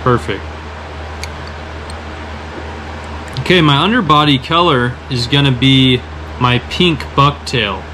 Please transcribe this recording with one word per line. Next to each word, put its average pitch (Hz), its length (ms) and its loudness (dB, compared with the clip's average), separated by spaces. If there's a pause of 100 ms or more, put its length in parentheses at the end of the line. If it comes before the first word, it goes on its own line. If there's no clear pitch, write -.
Perfect. 107 380 0 (3000)
Okay, 175 200 4
my 147 160 6
underbody 151 600 4
color 139 540 2 (180)
is 120 160 -2
gonna 143 240 4
be 131 500 4 (380)
my 123 180 2 (140)
pink 170 300 2 (120)
bucktail 120 720 0 (100)